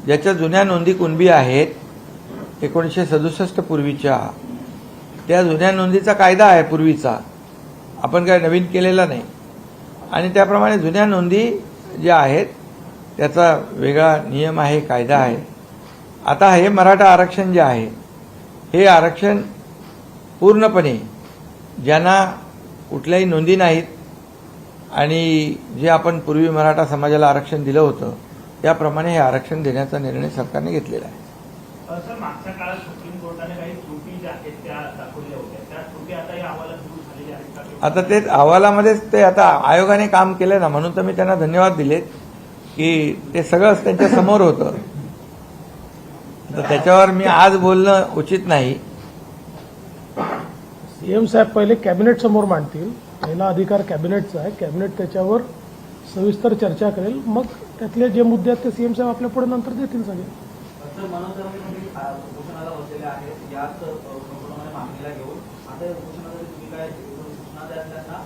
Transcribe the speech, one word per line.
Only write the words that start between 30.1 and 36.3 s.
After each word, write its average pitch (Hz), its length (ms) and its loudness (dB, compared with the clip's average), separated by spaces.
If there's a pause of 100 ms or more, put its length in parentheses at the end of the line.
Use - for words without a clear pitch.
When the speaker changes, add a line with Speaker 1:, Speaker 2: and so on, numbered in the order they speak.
Speaker 1:
सरकारने 147 420 -6
घेतलेला 151 360 -8
आहे. - 80 -18 (720)
Speaker 2:
अ, 170 120 -12
सर, 220 200 -16
मागच्या 151 320 -14
काळात 185 240 -12
सुप्रीम 170 360 -18
कोर्टाने 170 480 -14
काही 170 120 -14
त्रुटी 175 480 -16
ज्या 175 100 -14
आहेत 151 220 -16 (120)
त्या 165 100 -14
दाखवल्या - 640 -16
होत्या, - 380 -18
त्या 160 60 -16
त्रुटी 156 300 -18
आता 175 260 -14